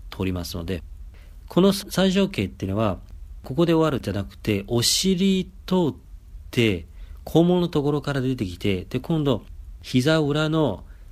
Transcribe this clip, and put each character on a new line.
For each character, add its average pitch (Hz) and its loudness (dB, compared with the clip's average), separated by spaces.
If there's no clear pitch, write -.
通 - -4
り 95 -2
ま 87 -4
す - -8
の 85 -8
で、 90 -6
こ - 2
の 196 8
三 190 0
象 196 4
形 - -2
っ 92 -4
て - -8
い 95 -2
う - -2
の 98 0
は、 107 2
こ - -8
こ 165 2
で 170 4
終 160 4
わ 156 2
る 120 0
ん - -14
じ 101 -4
ゃ 98 -2
な 101 -2
く - -14
て、 101 0
お 117 2
尻 190 2
通 185 0
っ - -4
て、 110 2
肛 165 6
門 180 4
の 175 0
と 156 0
こ 143 0
ろ 147 0
か 143 -2
ら 135 0
出 131 0
て 117 -4
き 87 -8
て、 95 -2
で、 - -4
今 156 0
度、 131 2
膝 143 2
裏 151 2
の 151 2